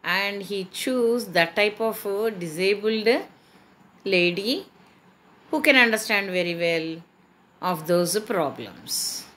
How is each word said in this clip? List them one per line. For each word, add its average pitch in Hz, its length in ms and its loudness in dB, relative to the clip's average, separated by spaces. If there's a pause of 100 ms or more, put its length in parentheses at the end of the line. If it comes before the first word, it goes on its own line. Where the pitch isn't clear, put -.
And 196 380 -2
he 190 240 -6
chose 240 600 0
that 170 280 2
type 208 240 0
of, 220 260 -4
uh, 208 260 -2
disabled 196 760 0 (960)
lady 196 640 0 (840)
who 302 120 -2
can 277 160 6
understand 214 540 2
very 175 220 0
well 165 480 -2 (600)
of 165 260 -2
those 175 320 2
problems. 127 1040 -4 (140)